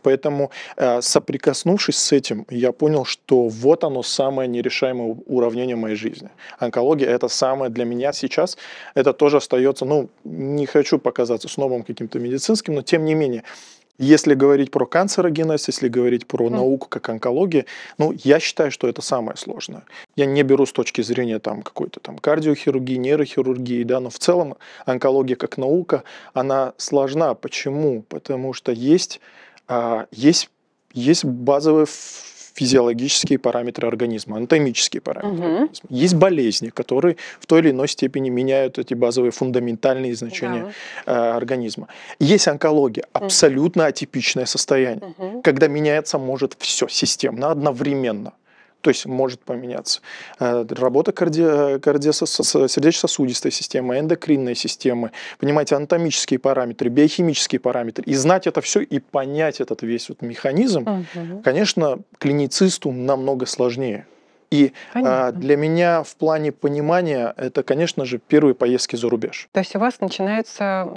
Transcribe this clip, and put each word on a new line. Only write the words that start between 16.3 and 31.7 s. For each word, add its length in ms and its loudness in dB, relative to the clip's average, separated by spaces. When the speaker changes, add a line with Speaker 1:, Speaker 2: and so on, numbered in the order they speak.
Speaker 2:
Мгм. 100 0
Speaker 1:
науку 340 0
как 200 -8
онкология, 560 0
ну, 160 0
я 160 6
считаю, 320 -2
что 160 -4
это 140 -4
самое 360 -4
сложное. 460 -14
Я 120 2
не 160 4
беру 220 4
с 60 -4
точки 300 -2
зрения 380 -2
там 240 -8
какой-то 360 -10
там 200 -16
кардиохирургии, 800 0
нейрохирургии, 840 0
да, 160 0
но 100 -8
в 100 -14
целом 360 0
онкология 500 2
как 220 -6
наука, 460 0
она 440 -2
сложна. 560 0
Почему? 760 -4
Потому 460 -8
что 180 -6
есть, 480 0
а, 440 -2
есть, 380 4
есть 320 2
базовые 600 2